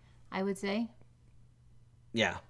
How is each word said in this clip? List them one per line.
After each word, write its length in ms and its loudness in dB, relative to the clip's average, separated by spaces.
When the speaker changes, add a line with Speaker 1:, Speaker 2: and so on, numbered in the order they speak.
Speaker 1:
I 120 2
would 140 0
say. 320 0
Speaker 2:
Yeah. 240 4